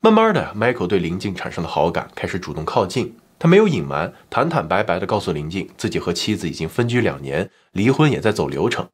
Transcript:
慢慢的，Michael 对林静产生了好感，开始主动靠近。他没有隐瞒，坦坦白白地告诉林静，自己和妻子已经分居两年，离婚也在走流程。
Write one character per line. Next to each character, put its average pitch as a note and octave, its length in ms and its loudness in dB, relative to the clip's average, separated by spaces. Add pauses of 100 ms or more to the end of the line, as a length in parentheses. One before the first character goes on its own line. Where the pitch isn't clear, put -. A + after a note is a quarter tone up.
慢 A3 120 8
慢 A3 220 6
的， A2 220 -2
Michael B2 320 0
对 G2+ 100 2
林 E2+ 200 -2
静 F#2+ 160 -4
产 - 160 -8
生 - 120 -6
了 D#2 80 -6
好 D#2 200 2
感， - 240 -6
开 - 120 -6
始 F2+ 120 -4
主 F2+ 140 -8
动 E2 120 -6
靠 G#2 200 2
近。 F#2+ 320 -4 (220)
他 E3+ 100 2
没 F3+ 80 8
有 G#3+ 120 6
隐 G#2+ 160 0
瞒， C#2+ 280 -4 (180)
坦 C#3 180 0
坦 D3+ 180 -2
白 F2 160 2
白 E2+ 160 0
地 F#2+ 80 -4
告 G#2 140 0
诉 F#2+ 100 -4
林 D2+ 180 -4
静， F2+ 280 -6
自 - 120 -4
己 F2 100 -4
和 F2 140 -4
妻 G#2 220 -2
子 F2+ 140 -6
已 D2 40 -6
经 D#2+ 160 -6
分 A#2+ 200 -2
居 A#2+ 120 0
两 D#2 220 -2
年， C#2+ 280 -4 (220)
离 G#2 180 2
婚 D3+ 200 4
也 D#2 100 0
在 G#2 120 2
走 D#2 160 0
流 C#2+ 200 -2
程。 - 260 -4